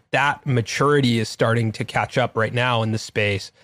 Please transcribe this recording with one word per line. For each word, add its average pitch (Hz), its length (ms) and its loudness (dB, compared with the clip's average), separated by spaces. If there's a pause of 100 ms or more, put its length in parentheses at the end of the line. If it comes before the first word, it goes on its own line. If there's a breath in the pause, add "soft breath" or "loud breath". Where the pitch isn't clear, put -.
(120)
that 139 340 0
maturity 131 720 2
is 110 100 -4
starting 113 440 0
to - 100 -6
catch - 340 -2
up 120 180 0
right 110 180 0
now 123 280 0
in 110 100 -2
this 110 120 -4
space 104 480 -2 (120 soft breath)